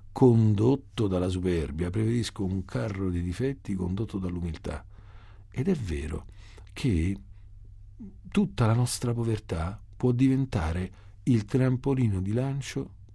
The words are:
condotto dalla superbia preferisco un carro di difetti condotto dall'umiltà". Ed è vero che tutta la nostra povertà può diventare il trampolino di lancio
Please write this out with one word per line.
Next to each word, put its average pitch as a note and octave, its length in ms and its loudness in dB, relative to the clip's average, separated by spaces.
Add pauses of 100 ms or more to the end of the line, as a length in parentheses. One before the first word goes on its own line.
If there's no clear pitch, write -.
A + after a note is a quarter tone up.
(120)
condotto A2+ 920 6
dalla F2+ 220 2
superbia F2 640 0
preferisco A2 540 -2
un F#2+ 200 -2
carro G2+ 460 -4
di F2 120 0
difetti A2 520 -4
condotto F#2+ 440 -2
dall'umiltà". E2+ 680 -6 (680)
Ed C#3+ 180 -2
è F#3+ 60 4
vero D2+ 520 -4 (460)
che G2 440 2 (1120)
tutta F#3 380 2
la A2+ 80 6
nostra B2 380 0
povertà G#2+ 680 -2 (160)
può B2+ 160 2
diventare A#2+ 800 2 (320)
il A#2 200 4
trampolino B2+ 760 2
di G2 120 -2
lancio C3+ 580 -4 (240)